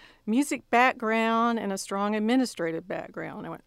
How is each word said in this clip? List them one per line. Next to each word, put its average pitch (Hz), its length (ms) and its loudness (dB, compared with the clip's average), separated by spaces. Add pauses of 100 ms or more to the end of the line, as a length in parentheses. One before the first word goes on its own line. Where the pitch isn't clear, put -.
(260)
music 277 440 0
background 226 920 2
and 202 120 -4
a 196 60 -4
strong 202 380 -2
administrative 214 720 0
background." 165 580 -8
I 165 40 -10
went, 165 180 -12